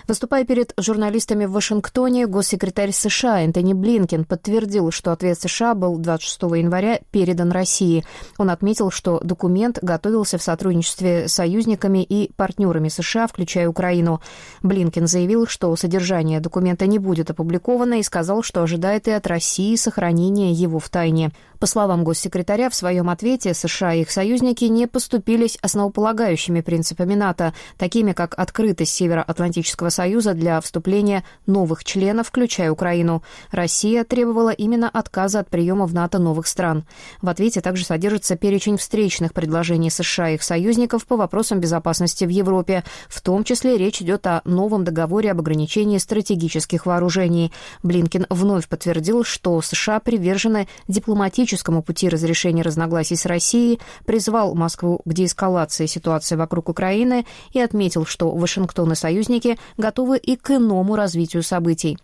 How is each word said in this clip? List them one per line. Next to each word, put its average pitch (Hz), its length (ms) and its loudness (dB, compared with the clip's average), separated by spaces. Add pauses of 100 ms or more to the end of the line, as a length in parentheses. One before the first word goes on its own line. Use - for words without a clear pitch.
Выступая 254 360 0
перед 240 320 0
журналистами 208 680 0
в 190 60 -2
Вашингтоне, 247 760 0
госсекретарь 196 640 0
С - 180 -2
Ш 240 220 0
А 196 100 4
Энтони 175 320 2
Блинкен 190 520 2
подтвердил, 202 640 0
что 170 220 -2
ответ 175 280 0
С - 80 -6
Ш 233 220 0
А 233 60 2
был 180 240 0
двадцать 165 260 -2
шестого 170 300 -2
января 185 440 2 (120)
передан 175 400 2
России. 180 520 2 (360)
Он 196 100 2
отметил, 196 400 0
что - 300 -2
документ 185 640 0
готовился 190 560 0
в - 20 -6
сотрудничестве 170 880 0
с 160 60 0
союзниками 196 680 2
и 202 340 0
партнёрами 175 540 0
С 170 140 -6
Ш 226 220 0
А, - 20 -2
включая 175 420 -2
Украину. 170 500 2 (440)
Блинкен 180 420 2
заявил, 180 400 2
что 175 300 -2
содержание 170 640 0
документа 180 480 0
не 214 100 4
будет 180 320 0
опубликовано, 220 680 0
и 208 40 0
сказал, 185 380 -2
что 185 220 -2
ожидает 180 440 0
и 220 40 0
от 208 160 -2
России 185 480 0
сохранения 190 760 2
его 165 260 0
в - 100 -12
тайне. 160 440 0 (260)
По 208 80 0
словам 185 380 2
госсекретаря, 190 640 -2
в - 40 -8
своём 180 380 0
ответе 214 420 0
С - 140 -4
Ш 180 220 -2
А 165 40 2
и 165 80 2
их 160 80 -2
союзники 240 540 0
не 233 240 2
поступились 233 760 0
основополагающими 202 1000 0
принципами 170 520 -2
нато, 180 400 0 (240)
такими 202 360 0
как 170 220 -4
открытость 185 600 0
Североатлантического 170 960 -2 (100)
союза 202 340 0
для 165 280 0
вступления 196 640 0 (220)
новых 185 360 2
членов, 202 460 0
включая 208 420 0
Украину. 170 520 0 (280)
Россия 214 540 0
требовала 233 460 2
именно 226 360 0
отказа 202 540 -2
от - 80 -6
приёма 185 360 2
в 170 80 -4
нато 175 240 0
новых 165 300 0
стран. 160 380 -2 (360)
В 180 60 -2
ответе 190 320 0
также 185 240 -2
содержится 185 540 -2
перечень 202 400 0
встречных 190 560 0
предложений 165 560 0
С 156 120 -4
Ш 175 220 -2
А 165 60 0
и 160 60 0
их 156 80 -4
союзников 226 600 0
по 240 120 0
вопросам 208 420 0
безопасности 170 640 0
в 170 60 0
Европе. 185 560 0 (240)
В - 100 -14
том 196 240 0
числе 247 340 2
речь 190 240 0
идёт 185 260 -2
о 170 180 0
новом 190 400 0
договоре 175 460 0
об 170 100 -2
ограничении 156 560 0
стратегических 175 880 -2
вооружений. 175 640 2 (320)
Блинкен 175 460 0
вновь 190 400 0
подтвердил, 175 560 0
что 170 360 -2
С - 140 -6
Ш 214 220 0
А - 20 0
привержены 202 680 0 (180)
дипломатическому 208 640 0 (320)
пути 175 260 -2
разрешения 165 540 0
разногласий 165 540 -2
с - 100 -4
Россией, 233 560 2 (240)
призвал 214 480 0
Москву 170 500 -2
к 170 80 -4
деэскалации 175 760 0
ситуации 165 480 -2
вокруг 165 340 -2
Украины 233 560 0 (260)
и 262 80 0
отметил, 202 460 0
что - 240 -2
Вашингтон 175 600 0
и 160 40 0
союзники 226 600 0 (180)
готовы 247 440 0
и 254 160 0
к - 160 -4
иному 214 440 2
развитию 170 460 -2
событий — 165 640 0